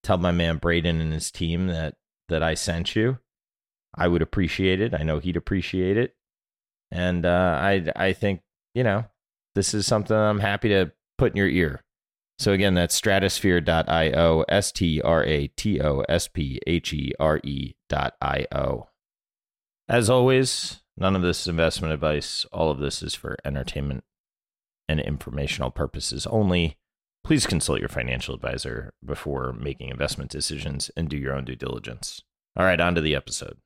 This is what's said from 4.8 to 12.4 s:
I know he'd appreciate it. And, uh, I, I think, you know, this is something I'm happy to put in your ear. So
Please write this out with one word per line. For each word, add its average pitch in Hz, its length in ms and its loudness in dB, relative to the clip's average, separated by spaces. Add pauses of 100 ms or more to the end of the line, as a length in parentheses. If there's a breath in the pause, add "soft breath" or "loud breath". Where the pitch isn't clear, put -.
I 76 80 -2
know 78 160 0
he'd 82 200 -4
appreciate 92 600 0
it. - 180 -2 (760)
And, 87 340 0
uh, 87 340 4
I, 92 360 0
I 95 180 0
think, 98 300 -2 (320)
you 123 80 2
know, 110 220 2 (500)
this - 180 2
is 101 140 0
something 110 300 2
I'm 107 240 2
happy 101 260 0
to 95 240 4 (260)
put 123 140 4
in - 60 -4
your 98 100 4
ear. 73 340 0 (580)
So 104 120 2